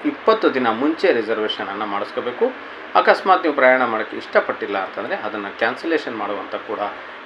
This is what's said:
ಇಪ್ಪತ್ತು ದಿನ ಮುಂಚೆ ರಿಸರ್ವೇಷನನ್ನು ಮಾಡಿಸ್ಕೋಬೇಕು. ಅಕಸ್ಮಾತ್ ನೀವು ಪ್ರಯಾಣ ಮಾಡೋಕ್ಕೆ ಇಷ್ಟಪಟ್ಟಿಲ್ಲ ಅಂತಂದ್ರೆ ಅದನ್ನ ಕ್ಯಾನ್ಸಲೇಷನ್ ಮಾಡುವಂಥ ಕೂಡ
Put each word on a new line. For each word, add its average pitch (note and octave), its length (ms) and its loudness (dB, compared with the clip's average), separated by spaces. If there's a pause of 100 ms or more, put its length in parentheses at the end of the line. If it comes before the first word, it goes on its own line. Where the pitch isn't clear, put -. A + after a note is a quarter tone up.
ಇಪ್ಪತ್ತು D#3+ 480 2
ದಿನ B2 140 2
ಮುಂಚೆ D3+ 440 2
ರಿಸರ್ವೇಷನನ್ನು G#2+ 720 -2
ಮಾಡಿಸ್ಕೋಬೇಕು. A2+ 680 -2 (440)
ಅಕಸ್ಮಾತ್ F#3 460 6
ನೀವು D3+ 140 0
ಪ್ರಯಾಣ B2+ 300 6
ಮಾಡೋಕ್ಕೆ A2 320 -2
ಇಷ್ಟಪಟ್ಟಿಲ್ಲ G#2+ 600 -2
ಅಂತಂದ್ರೆ G2 380 -4
ಅದನ್ನ G#2 320 -6
ಕ್ಯಾನ್ಸಲೇಷನ್ B2+ 720 -2
ಮಾಡುವಂಥ G#2 380 -6
ಕೂಡ G2+ 240 -6 (460)